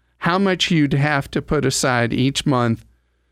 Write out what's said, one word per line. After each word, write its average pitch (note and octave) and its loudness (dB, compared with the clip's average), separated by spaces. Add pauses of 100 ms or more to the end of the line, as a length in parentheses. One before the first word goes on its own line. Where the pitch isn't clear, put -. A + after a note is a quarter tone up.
(200)
how E3+ 0
much F#3+ 0
you'd D3 2
have C#3+ 0
to D#3 -2
put D3 -2
aside B2 0
each C3 0
month A#2+ 0 (460)